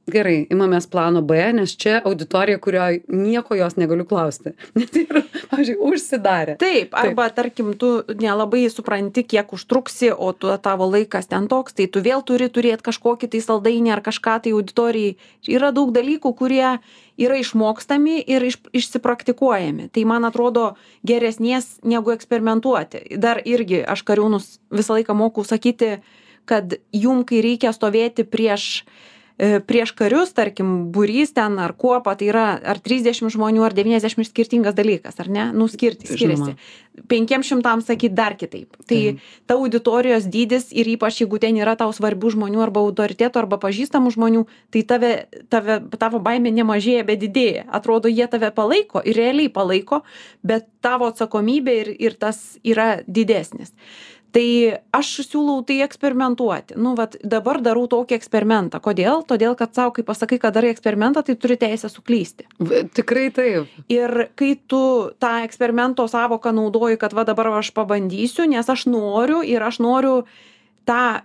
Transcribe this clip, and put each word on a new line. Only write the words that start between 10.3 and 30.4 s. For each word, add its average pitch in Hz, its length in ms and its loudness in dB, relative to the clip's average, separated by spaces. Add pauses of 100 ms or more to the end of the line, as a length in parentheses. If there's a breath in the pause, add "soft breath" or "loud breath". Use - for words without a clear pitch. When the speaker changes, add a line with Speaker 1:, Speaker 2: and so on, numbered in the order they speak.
Speaker 2:
tu, 190 240 -2
tavo 196 300 0
laikas 202 400 0
ten 196 220 -2
toks, 262 260 -2
tai 190 120 0
tu 190 180 -2
vėl 262 180 2
turi 254 240 0
turėt 240 360 0
kažkokį 233 480 -2
tai 226 120 -2
saldainį 226 480 2
ar 208 120 0
kažką 220 400 -2
tai 226 120 0
auditorijai. 214 640 0 (280 soft breath)
Yra 262 280 2
daug 269 180 0
dalykų, 254 440 0
kurie 254 420 0 (420 soft breath)
yra 247 160 2
išmokstami 269 840 0
ir 262 260 0
iš-, 254 220 -4
išsipraktikuojami. 240 1200 -2
Tai, 220 140 0
man 233 200 2
atrodo, 233 480 0 (320 soft breath)
geresnės 233 760 -2
negu 233 320 0
eksperimentuoti. 226 1040 -2
Dar 226 260 0
irgi 214 400 0
aš 196 220 -4
kariūnus 208 540 0 (100)
visą 214 300 0
laiką 220 180 0
mokau 220 300 0
sakyti, 226 520 0 (500 soft breath)
kad 185 300 -2 (120)
jum, 247 340 2
kai 233 180 2
reikia 233 320 0
stovėti 220 500 0
prieš, 220 600 -2 (500 soft breath)
e, 208 260 2
prieš 226 320 2
karius, 285 400 2
tarkim, 190 560 -2